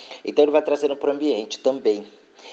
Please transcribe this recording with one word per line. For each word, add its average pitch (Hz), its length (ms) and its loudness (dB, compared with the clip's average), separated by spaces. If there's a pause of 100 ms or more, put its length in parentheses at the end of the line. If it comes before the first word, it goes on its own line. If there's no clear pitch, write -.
(240)
Então - 180 4
ele 151 100 4
vai 151 100 4
trazendo 147 340 0
pro 143 160 -2
ambiente 135 460 -2
também. 110 520 0 (420)